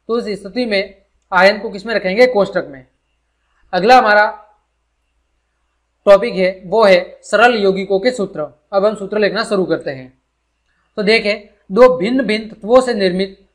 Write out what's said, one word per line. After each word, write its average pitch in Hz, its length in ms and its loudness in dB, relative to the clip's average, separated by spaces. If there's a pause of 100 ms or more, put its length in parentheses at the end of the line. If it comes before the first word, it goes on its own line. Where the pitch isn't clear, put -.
तो 226 40 -4
उस 226 180 -6
स्थिति 202 340 -8
में 202 300 -4 (360)
आयन 196 280 2
को 220 100 -10
किस 196 160 -16
में 226 100 -8
रखेंगे, 196 320 2
कोष्ठक 196 420 -2
में। 135 160 -20 (880)
अगला 202 240 4
हमारा 214 280 4 (1800)
टॉपिक 196 300 4
है 185 300 -2
वो 202 180 0
है 185 400 2
सरल 233 320 2
यौगिकों 196 440 -2
के 254 120 -8
सूत्र। 180 360 -8 (240)
अब 196 140 0
हम 214 100 0
सूत्र 196 240 -8
लिखना 202 240 -2
शुरू 196 220 -2
करते 165 260 -6
हैं। 131 200 -16 (840)
तो 214 60 -6
देखें, 214 460 -2 (220)
दो 254 260 6
भिन्न 254 260 -2
भिन्न 214 260 -6
तत्वों 240 320 0
से 240 120 -6
निर्मित 190 440 -4 (180)